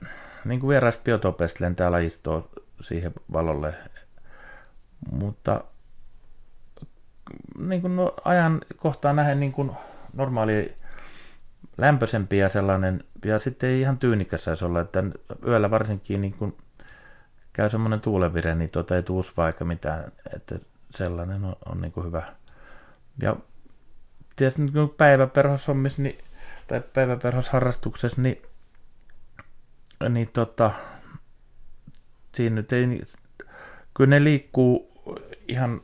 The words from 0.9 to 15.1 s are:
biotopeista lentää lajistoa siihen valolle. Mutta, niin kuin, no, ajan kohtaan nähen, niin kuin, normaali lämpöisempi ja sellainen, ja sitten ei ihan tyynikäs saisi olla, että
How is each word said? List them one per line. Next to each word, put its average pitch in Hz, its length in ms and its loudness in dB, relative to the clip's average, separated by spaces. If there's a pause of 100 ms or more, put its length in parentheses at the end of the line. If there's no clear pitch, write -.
biotopeista 95 600 0
lentää 90 280 2
lajistoa 80 580 -2 (320)
siihen 85 320 -6 (200)
valolle. 80 420 -2 (1400)
Mutta, - 520 -2 (1900)
niin 180 240 -2
kuin, 180 140 -2
no, 180 180 0 (120)
ajan 165 360 4 (160)
kohtaan 147 380 0
nähen, 147 240 2
niin 139 120 0
kuin, 135 200 -2 (420)
normaali 110 640 0 (1000)
lämpöisempi 117 600 2
ja 95 120 6
sellainen, 95 540 2 (220)
ja 107 140 2
sitten 127 300 -2
ei 131 120 2
ihan 135 160 0
tyynikäs 104 460 0
saisi 80 220 -2
olla, 85 160 0
että 92 220 -2 (440)